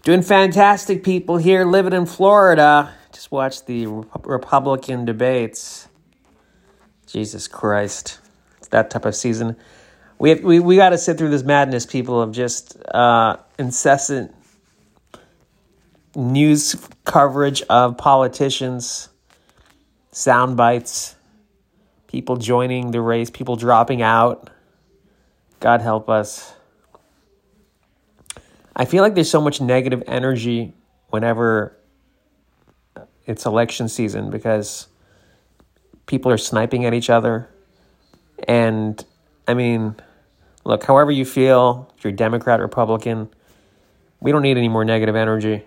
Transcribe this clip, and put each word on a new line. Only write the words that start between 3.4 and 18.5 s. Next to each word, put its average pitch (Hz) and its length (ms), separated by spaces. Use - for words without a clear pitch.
the 117 220
Repu-, 107 400
Republican 131 800
debates. 117 840
Jesus 107 420
Christ. - 720
It's - 100
that 110 220
type - 160
of 104 80
season. 113 420
We 147 100
have, 160 160
we, 170 160
we 180 160
gotta 185 220
sit 170 180
through 156 140
this 143 120
madness, 135 440
people, 123 340
of 110 120
just, 120 440
uh, 117 440
incessant 135 760
news 139 640
coverage 143 560
of 120 340
politicians, 131 1120